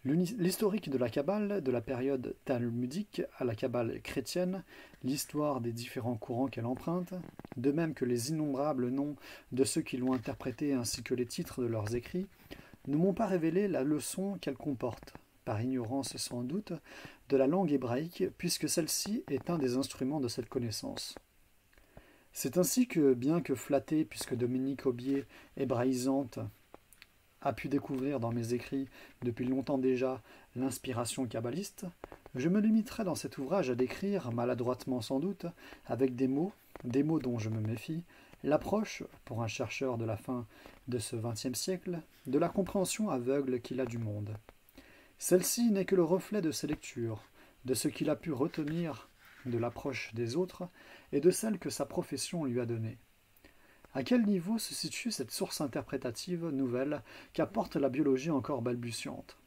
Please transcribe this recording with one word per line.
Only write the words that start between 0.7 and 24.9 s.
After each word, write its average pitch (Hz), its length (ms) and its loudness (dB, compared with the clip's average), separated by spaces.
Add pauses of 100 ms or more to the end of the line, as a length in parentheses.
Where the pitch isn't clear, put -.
de 127 80 2
la 120 120 2
Kabbale, 202 520 0
de 127 100 0
la 120 100 2
période 131 520 -2 (120)
talmudique 123 760 -2 (160)
à 135 60 -4
la 120 100 0
Kabbale 120 480 -2
chrétienne, 180 640 -2 (400)
l'histoire 147 560 0
des 117 140 -2
différents 120 420 -4
courants 123 320 -2
qu'elle 113 180 -4
emprunte, 170 480 -2 (440)
de 131 160 4
même 160 200 2
que 127 120 -2
les 120 240 0
innombrables 143 580 0
noms 139 300 -2 (340)
de 131 140 6
ceux 160 160 0
qui - 160 -4
l'ont 127 160 2
interprétée 131 580 -2
ainsi 120 320 0
que 131 100 0
les 123 120 2
titres - 360 -6
de 120 60 2
leurs 113 280 0
écrits, 180 320 -4 (600)
ne 139 80 2
m'ont 180 180 6
pas 220 140 2
révélé 180 400 4
la 135 160 2
leçon 175 560 0
qu'elle 139 160 -4
comporte, - 580 -4 (300)
par 110 180 0
ignorance 131 540 0
sans 123 280 -4
doute, 180 280 -4 (560)
de 139 80 4
la 131 120 8
langue 165 260 4
hébraïque, 135 500 0 (140)
puisque 160 320 0
celle-ci - 600 0
est 139 200 -2
un 175 80 2
des 127 180 2
instruments 135 460 0
de 120 80 0
cette 117 180 -4
connaissance. - 680 -4 (1160)
C'est 139 260 0
ainsi 240 300 6
que, 143 260 8
bien 143 280 4
que 139 120 -2
flatté, 151 520 2
puisque - 300 -6
Dominique 131 500 0
Aubier, 135 400 0 (320)